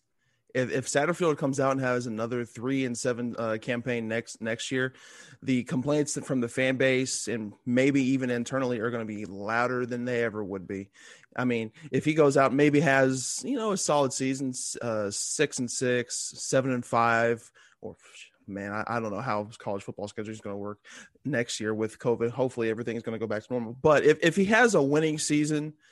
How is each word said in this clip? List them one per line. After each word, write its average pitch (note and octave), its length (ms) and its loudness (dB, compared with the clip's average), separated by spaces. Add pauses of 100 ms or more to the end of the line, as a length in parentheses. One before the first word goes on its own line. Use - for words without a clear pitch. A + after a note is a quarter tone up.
(540)
If, B2+ 160 0
if B2 160 -2
Satterfield D#3+ 520 2
comes C3+ 200 0
out C3+ 140 2
and C3+ 80 -2
has B2 260 0
another A#2 380 -4
three C3 400 -4
and A#2+ 140 -4
seven, A#2+ 400 -4
uh, A2 220 -2
campaign A#2+ 480 -4
next, A2+ 320 -6
next A2+ 300 -4
year, C3 220 0 (500)
the B2+ 220 0
complaints D3 600 0
from C3 160 0
the A#2+ 80 0
fan C3 280 0
base C3 520 2
and G#2+ 240 -6 (120)
maybe C3+ 380 4
even C3 280 2
internally B2 480 -2
are A2+ 120 -2
gonna A#2 140 -4
be G#2+ 220 -8
louder A#2 580 -2
than A#2+ 200 -6
they A#2+ 180 0
ever G#2+ 220 -2
would F#2 240 -8
be. G2 220 -8 (460)
I B2+ 80 0
mean, A2+ 260 0 (220)
if C3 120 0
he D#3 100 2
goes C#3+ 220 6
out, C3+ 160 6
maybe C#3+ 280 6
has, C3+ 640 2
you C4+ 120 -2
know, A3 140 -2
a F#3+ 60 0
solid C#3+ 360 2
season, C3+ 360 -4
s-, - 340 -8
uh, G#2+ 300 -2
six - 480 -2
and A#2+ 100 -4
six, B2 460 -2
seven - 560 -2
and B2 120 -2
five, A#2 640 2 (320)
or, G2 140 -12 (540)
man, G2+ 240 -8
I, G#2+ 240 -4
I - 20 0
don't A2 140 -4
know F#2+ 80 -6
how G#2+ 280 -2 (100)
college G2+ 260 -6
football G#2 240 -10
schedule A2 240 -10
is G#2+ 80 -12
gonna G2+ 160 -10
work G#2 240 -10 (440)
next A#2+ 360 -2
year A2 120 -2
with A2 280 -4
covid. A#2 300 2
Hopefully A#2+ 400 0
everything A2 260 -4
is A#2 80 -8
gonna A2+ 160 -6
go A2 80 -4
back G#2+ 160 -4
to - 80 -10
normal. A#2+ 280 -6
But D3+ 240 6
if, D#3 160 8
if E3 140 4
he G3 120 4
has A3+ 280 6
a D#3 80 6
winning D3+ 360 2
season, D3+ 560 0 (180)